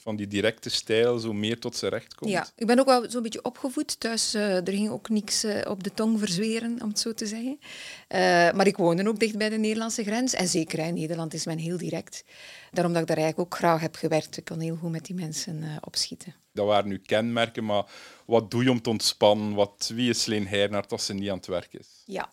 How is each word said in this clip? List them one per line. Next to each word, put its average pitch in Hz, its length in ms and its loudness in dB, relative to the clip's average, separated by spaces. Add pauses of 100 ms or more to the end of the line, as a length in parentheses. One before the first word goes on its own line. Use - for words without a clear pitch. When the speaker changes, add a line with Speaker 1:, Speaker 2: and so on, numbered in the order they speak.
Speaker 1:
van 107 140 -4
die 104 100 -4
directe 101 440 0
stijl 117 480 2
zo 113 140 -4
meer 107 260 -2
tot - 180 -8
zijn 98 140 -2
recht 110 240 -8
komt? - 160 -4
Speaker 2:
Ja, 175 160 0 (100)
ik 226 100 -4
ben 240 120 4
ook 269 80 4
wel 247 240 4
zo'n 240 120 -4
beetje 214 220 -8
opgevoed. 294 560 -6
Thuis, 226 340 -2
eh, 208 220 2
er 185 160 0
ging 208 180 0
ook - 180 -8
niks, 214 360 -2
eh, 208 260 -2
op 190 140 -6
de - 100 -6
tong 220 240 2
verzweren, 220 640 -2
om 214 60 -4
het 208 100 -4
zo 226 160 -4
te 220 120 -8
zeggen. 233 320 -6 (500)
Eh, 190 120 0 (320)
maar 190 140 4
ik 196 100 4
woonde 175 320 2
ook 214 100 0
dicht 220 180 0
bij 214 120 0
de 220 100 -2
Nederlandse 220 460 -2
grens. 240 300 -2
En 180 140 0
zeker, 160 300 -2
hè, 160 80 -2
in 170 80 -4
Nederland 165 400 -4
is 160 100 -6
men 160 140 -4
heel 165 200 -4
direct. - 460 -8 (480)
Daarom 175 200 2
dat 165 100 2
ik 160 60 -4
daar 160 80 2
eigenlijk 160 360 -2
ook - 60 -8
graag 165 220 4
heb 160 140 -4
gewerkt. 156 420 -2
Ik - 80 -12
kon 165 160 -8
heel 165 160 -6
goed 170 140 -6
met 160 140 -8
die 180 100 -10
mensen, 156 480 -8
eh, 156 60 -8 (120)
opschieten. - 540 -6 (180)
Speaker 1:
Dat 104 140 0
waren 104 240 4
uw 95 160 -4
kenmerken, 117 580 0
maar 104 200 0 (420)
wat 107 240 4
doe 120 120 2
je 131 80 6
om 120 120 2
te 120 80 0
ontspannen? 107 640 4
Wat, - 400 0
wie 120 160 2
is - 160 0
Leen 107 200 0
Heernaert 101 460 0
als 110 140 -4
ze 104 80 -6
niet 98 160 -2
aan 92 60 -2
het 92 100 -12
werk 87 260 -6
is? - 140 -18 (200)
Speaker 2:
Ja, - 260 -8